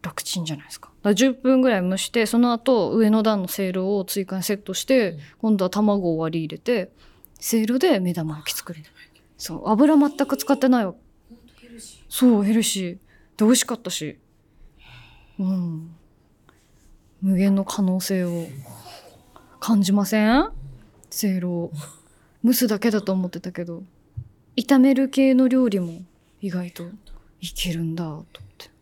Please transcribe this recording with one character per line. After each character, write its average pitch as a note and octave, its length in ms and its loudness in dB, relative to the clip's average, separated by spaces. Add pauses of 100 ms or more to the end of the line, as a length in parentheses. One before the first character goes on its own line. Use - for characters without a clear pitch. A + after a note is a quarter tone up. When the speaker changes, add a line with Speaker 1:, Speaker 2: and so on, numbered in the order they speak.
Speaker 1:
楽 - 200 -10
ち - 180 -6
ん D#3+ 40 -6
じ D#3 80 -6
ゃ C#3+ 40 -6
な - 60 -16
い - 40 -20
で - 40 -20
す - 100 -18
か。 - 80 -20
だ - 40 -20 (100)
か G3+ 80 2
ら G3+ 40 4
十 G#3+ 180 4
分 C4 280 2
ぐ B3+ 80 4
ら G#3 100 2
い - 20 0
蒸 F#3 160 -2
し - 140 -6
て、 A3+ 160 0
そ A#3 120 0
の A#3+ 140 4
後、 A3+ 400 2
上 G#3+ 180 4
の A3 120 4
段 G#3 200 0
の F3+ 60 -6
せ G3 200 -4
い F#3 40 -4
ろ F#3+ 240 -2
を F#3+ 80 -2
追 F#3+ 200 -6
加 F#3+ 120 -8
に F3+ 80 -6
セ G#3 100 -2
ッ - 40 -2
ト G3 140 -12
し - 120 -6
て、 A#3+ 260 2
Speaker 2:
う E3 60 -12
ん。 - 20 -14 (220)
Speaker 1:
今 A3 160 2
度 F#3+ 80 0
は F3+ 60 0
卵 G3+ 440 0
を D#3+ 40 -2
割 D#3+ 220 -2
り D#3+ 40 -6
入 D#3 120 -10
れ - 20 -16
て、 G#3+ 340 -2 (480)
せ A3+ 200 0
い A3 60 0
ろ B3 120 -2
で C#4+ 220 2
目 F3 140 -2
玉 D#3 220 -4
焼 - 180 -10
き - 20 -8
作 - 160 -12
る。 D#3 100 -16 (540)
そ - 200 -12
う、 - 120 -6
油 C#4+ 280 6
全 C#4+ 200 4
く C#4 200 -2
使 - 160 -2
っ C4+ 40 4
て C4 120 2
な B3 140 4
い F#3+ 40 -2
わ。 F3 80 -8 (340)
Speaker 2:
ほ A#3 60 -20
ん - 40 -20
と - 220 -20
ヘ A#3+ 80 -20
ル A#3 120 -20
シ - 160 -20
ー。 - 120 -20
Speaker 1:
そ A#3 320 4
う、 - 20 0
ヘ G#3 120 2
ル A3+ 80 2
シ G3 180 -2
ー。 F3 120 -6 (440)
で、 G#3+ 80 0
美 - 20 4
味 A#3+ 100 6
し - 80 0
か A#3+ 100 -6
っ - 40 -10
た F3+ 120 -14
し。 - 280 -10 (1200)
う G3 60 -4
ん。 E3 500 -4 (1300)
無 F#3+ 160 0
限 G3 180 4
の G3 100 0
可 - 180 -4
能 F#3 180 0
性 F#3 240 -2
を E3+ 220 -6 (1120)
感 G#3+ 240 2
じ F#3+ 100 2
ま G3+ 140 2
せ G#3+ 180 2
ん？ C#4+ 260 2 (600)
せ F#3+ 260 -2
い F3+ 40 -2
ろ。 F3 320 -6 (720)
蒸 B3 80 4
す B3 160 2
だ G#3 100 0
け A3+ 140 0
だ G#3 100 0
と F#3+ 100 -2
思 F#3 140 -2
っ F3+ 40 -8
て F3 100 -12
た F3+ 100 -10
け F3+ 140 -10
ど、 E3+ 180 -12 (720)
炒 C4 220 4
め C4+ 160 6
る C4+ 140 2
系 C4+ 260 4
の B3+ 140 6
料 B3+ 200 4
理 G3 120 0
も F3 220 -8 (380)
意 G3+ 100 -6
外 F3 200 -6
と E3+ 140 -14 (560)
い F3 120 -12
け F3+ 200 -6
る E3 100 -4
ん E3 140 -4
だ E3+ 80 -6
と D#3 80 -8
思 D#3+ 100 -14
っ - 20 -20 (320)
て - 140 -20 (100)